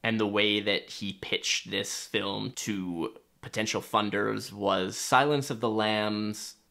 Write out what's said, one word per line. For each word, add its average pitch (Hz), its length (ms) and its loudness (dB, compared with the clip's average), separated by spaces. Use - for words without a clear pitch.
And 113 160 2
the 107 80 4
way 104 340 4
that 101 280 0
he 98 320 -6
pitched - 500 -2
this 98 360 -4
film 107 500 -2
to 90 580 -2
potential 107 400 -2
funders 104 720 0
was 98 440 0
Silence 139 540 4
of 117 100 -4
the 120 80 2
Lambs 107 880 0